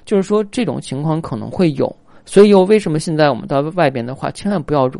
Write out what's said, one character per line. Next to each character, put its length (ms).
就 100
是 60
说 220
这 200
种 160
情 220
况 180
可 160
能 140
会 220
有。 220
所 160
以 60
又 160
为 140
什 120
么 80
现 160
在 140
我 60
们 120
到 140
外 160
边 140
的 100
话， 160
千 200
万 120
不 100
要 160
惹 120